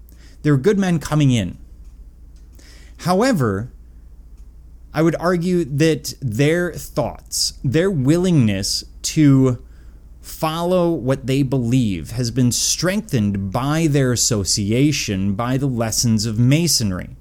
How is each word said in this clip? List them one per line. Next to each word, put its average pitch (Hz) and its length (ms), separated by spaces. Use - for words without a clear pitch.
They're 151 140
good 185 240
men 175 200
coming 147 320
in. 104 260
However, 165 680
I 151 80
would 165 180
argue 175 440
that 147 580
their 147 520
thoughts, - 800
their 160 260
willingness 143 920
to 131 600
follow 170 680
what 127 360
they 135 160
believe 117 680
has 117 180
been 123 220
strengthened 104 1000
by 147 360
their 139 240
association, 107 1200
by 120 220
the 139 120
lessons 113 580
of 110 120
Masonry. 123 840